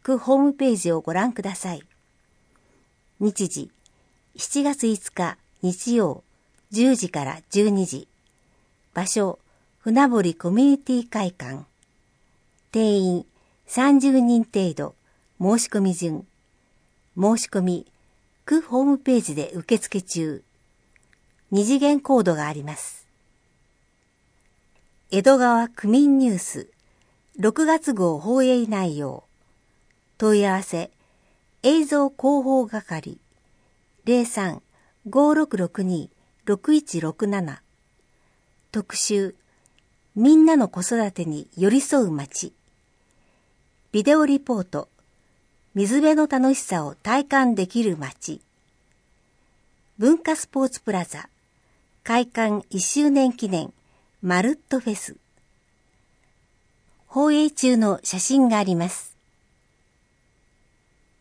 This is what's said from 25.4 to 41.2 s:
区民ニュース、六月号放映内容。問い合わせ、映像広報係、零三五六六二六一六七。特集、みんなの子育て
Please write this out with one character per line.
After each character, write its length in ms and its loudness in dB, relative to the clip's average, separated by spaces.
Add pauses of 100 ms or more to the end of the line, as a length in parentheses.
区 180 -8
民 300 6
ニ 120 4
ュ 60 0
ー 20 -2
ス、 320 -10 (680)
六 280 0
月 280 0
号 260 0
放 240 0
映 240 2
内 300 -4
容。 260 -10 (920)
問 220 2
い 60 2
合 80 0
わ 100 -4
せ、 280 -8 (720)
映 220 4
像 240 0
広 340 0
報 240 0
係、 500 -10 (840)
零 220 2
三 360 -6 (480)
五 240 4
六 240 -2
六 260 -4
二 260 -4 (360)
六 280 0
一 280 0
六 260 -6
七。 340 -6 (1080)
特 240 -8
集、 400 -4 (800)
み 200 6
ん 100 8
な 120 6
の 100 2
子 140 -6
育 300 -2
て 140 -6